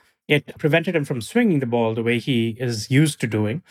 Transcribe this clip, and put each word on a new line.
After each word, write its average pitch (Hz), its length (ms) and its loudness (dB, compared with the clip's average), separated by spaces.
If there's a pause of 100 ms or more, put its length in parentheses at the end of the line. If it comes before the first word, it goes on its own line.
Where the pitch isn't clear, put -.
(280)
It - 320 0
prevented 165 360 0
him 151 80 0
from 135 160 -4
swinging 185 400 2
the 131 60 -2
ball 117 300 0
the 113 80 -2
way 117 160 0
he 113 400 0
is 120 320 -4
used 147 300 4
to 127 60 -2
doing. 107 440 -2